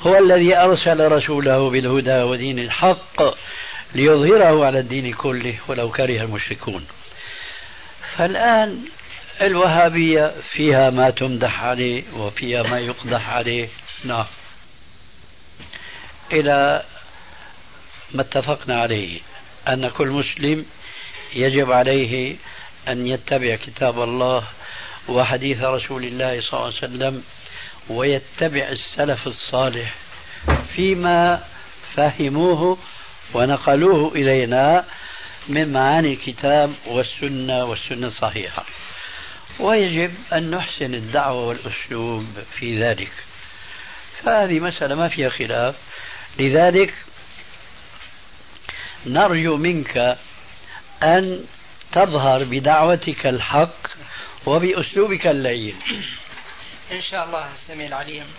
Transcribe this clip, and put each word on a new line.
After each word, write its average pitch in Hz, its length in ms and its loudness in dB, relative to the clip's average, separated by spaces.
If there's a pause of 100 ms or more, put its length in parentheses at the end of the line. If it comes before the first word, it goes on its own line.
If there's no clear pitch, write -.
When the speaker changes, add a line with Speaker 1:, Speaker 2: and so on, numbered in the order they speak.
Speaker 1:
"هو 185 180 8
الذي 180 380 8
أرسل 165 560 6
رسوله 139 580 4
بالهدى 131 520 2
ودين 123 360 -2
الحق 165 640 2 (720)
ليظهره 156 720 8
على 135 120 4
الدين 127 340 -4
كله 123 420 -4 (140)
ولو 120 220 -2
كره 123 320 0
المشركون". 101 640 -6 (1300)
فالآن 214 680 2 (560)
الوهابية 165 920 4 (180)
فيها 135 400 4
ما 127 200 4
تمدح 123 540 -2
عليه 123 380 -2 (120)
وفيها 120 480 -4
ما 120 180 -2
يقدح 120 480 -4
عليه. 117 400 -2 (360)
نعم. 120 200 -2 (2000)
إلى 143 500 4 (1300)
ما 165 100 -2
اتفقنا 139 580 -2
عليه 104 380 -2 (500)
أن 127 200 0
كل 135 200 -2
مسلم 143 580 -2 (680)
يجب 131 380 2
عليه 127 640 2 (520)
أن 123 180 -4
يتبع 127 500 -2
كتاب 120 460 -2
الله 123 400 0 (680)
وحديث 127 540 0
رسول 131 420 -2
الله 123 360 -4
صلى - 120 -6
الله 120 140 -4
عليه 117 100 -8
وسلم، 127 460 -4 (680)
ويتبع 139 800 -2
السلف 135 580 -4
الصالح 123 680 -2 (800)
فيما 175 680 2 (520)
فهموه 156 840 2 (560)
ونقلوه 143 800 4
إلينا 135 680 4 (640)
من 147 240 0
معاني 139 400 4
الكتاب 143 640 2 (120)
والسنة 127 800 -2
والسنة 120 420 -6
الصحيحة، 110 580 -6 (920)
ويجب 180 560 2 (180)
أن 165 180 -2
نحسن 160 440 -6
الدعوة 123 520 -2
والأسلوب 117 800 -6 (260)
في 113 300 -4
ذلك، 113 300 -2 (1120)
فهذه 196 360 2
مسألة 165 340 -2
ما 165 140 0
فيها 143 200 -2
خلاف. 120 460 -2 (640)
لذلك 175 560 4 (2000)
نرجو 160 500 4
منك 139 600 0 (840)
أن 185 420 2 (480)
تظهر 139 520 4
بدعوتك 151 840 2
الحق 143 600 0 (600)
وبأسلوبك 185 800 2
اللين. 120 480 0 (1160)
Speaker 2:
إن 180 180 -8
شاء 185 140 -4
الله 165 300 -6
السميع 151 320 -12
العليم. 147 380 -10 (140)